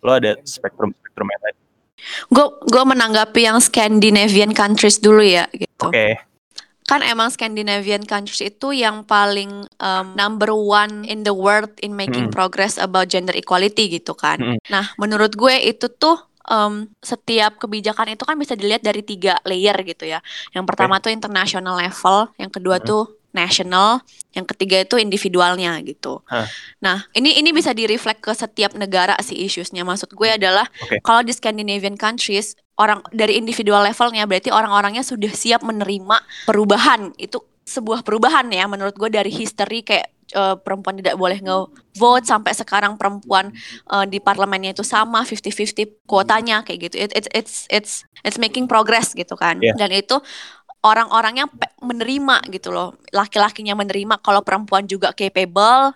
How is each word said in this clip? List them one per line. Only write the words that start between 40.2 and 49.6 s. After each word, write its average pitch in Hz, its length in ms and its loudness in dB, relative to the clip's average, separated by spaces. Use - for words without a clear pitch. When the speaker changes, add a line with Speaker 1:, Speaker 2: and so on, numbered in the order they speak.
Speaker 2:
eh, 190 240 0
perempuan 196 400 -6
tidak 185 160 -2
boleh 185 240 0
nge-vote 196 880 0
sampai 214 320 0
sekarang 208 400 -2
perempuan, 202 560 -2
eh, 196 240 0
di 190 80 -6
parlemennya 190 560 -2
itu 202 80 -10
sama 220 400 0
fifty 220 320 -8
fifty 214 320 -4
kuotanya 220 560 2
kayak 180 160 -10
gitu. 170 160 -10
It, 202 160 -4
it's, 208 160 -4
it's, - 260 -6
it's, 208 220 -2
it's 214 160 -6
making 233 240 -4
progress 226 480 2
gitu - 240 -10
kan. 175 240 -2